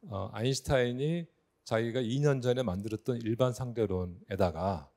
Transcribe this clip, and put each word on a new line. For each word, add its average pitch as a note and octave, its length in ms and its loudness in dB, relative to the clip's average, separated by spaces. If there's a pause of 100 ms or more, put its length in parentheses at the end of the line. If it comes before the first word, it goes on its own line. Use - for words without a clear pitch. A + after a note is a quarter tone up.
어, G2 260 -6
아인슈타인이 C3 920 0 (360)
자기가 A#2 380 0
이 A#2+ 180 0
년 C#3+ 220 4
전에 B2 220 2
만들었던 A2 580 -2
일반 B2 320 2
상대론에다가 F#2 1400 -2